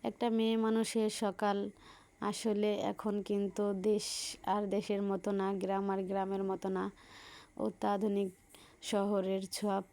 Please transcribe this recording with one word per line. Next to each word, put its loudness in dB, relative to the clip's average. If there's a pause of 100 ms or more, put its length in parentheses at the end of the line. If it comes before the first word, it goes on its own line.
একটা 0
মেয়ে 4
মানুষের 2
সকাল 0 (520)
আসলে 0
এখন -2
কিন্তু 0
দেশ -2
আর 0
দেশের 0
মতো 0
না, 0
গ্রাম 0
আর 0
গ্রামের -2
মতো -2
না, -2 (680)
অত্যাধুনিক 0 (520)
শহরের 0
ছোঁয়া -2 (120)